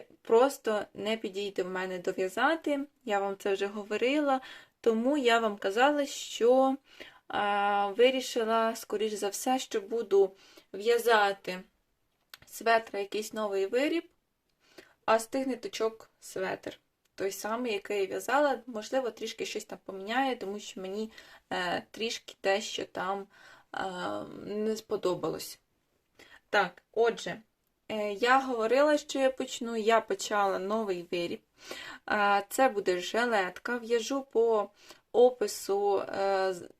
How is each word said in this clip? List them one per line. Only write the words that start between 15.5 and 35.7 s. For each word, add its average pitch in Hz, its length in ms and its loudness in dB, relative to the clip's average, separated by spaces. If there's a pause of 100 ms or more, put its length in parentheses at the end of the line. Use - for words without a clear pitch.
светр. - 600 -8 (340)
Той 190 180 -4
самий, 226 400 -4
який 202 280 -2
я 190 60 2
в'язала, 240 600 0
можливо, 233 440 -4
трішки 220 360 -8
щось - 180 -8
там 190 200 -14
поміняє, 233 520 -2
тому 202 220 -8
що - 220 -14
мені, 202 320 -8 (400)
е, 180 380 -4
трішки - 520 -8
дещо 196 420 0
там, 196 420 -6 (480)
е, - 60 -6 (640)
не 214 320 -4
сподобалось. 170 840 -4 (880)
Так, 190 320 2 (100)
отже, 220 500 0 (460)
е, 208 240 -4
я 240 260 4
говорила, 262 600 2
що 294 200 -6
я 262 120 4
почну, 247 460 -6
я 220 240 4
почала 202 580 0
новий 190 540 -2
виріб. 175 280 -4 (720)
Е, 202 380 2
це - 200 4
буде 190 300 0
жилетка, 220 800 -2
в'яжу 233 540 -2
по 226 380 2 (420)
опису, 202 840 4